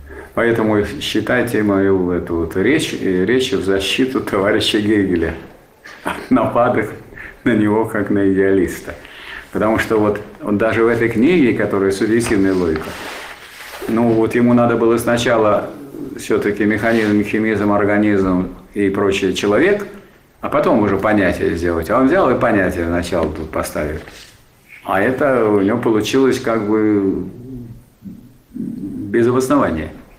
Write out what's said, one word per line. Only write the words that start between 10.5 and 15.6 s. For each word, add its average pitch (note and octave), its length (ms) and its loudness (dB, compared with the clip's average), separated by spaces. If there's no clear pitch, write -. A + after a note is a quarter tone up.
даже A2+ 260 2
в A2+ 40 4
этой A#2 220 2
книге, B2+ 440 4
которая G2 380 0
«Субъективная G#2+ 640 2
логика», E2+ 360 -2
ну A2+ 220 0
вот A2 260 0
ему A#2+ 180 4
надо A#2 240 4
было A#2 200 2
сначала A#2 720 0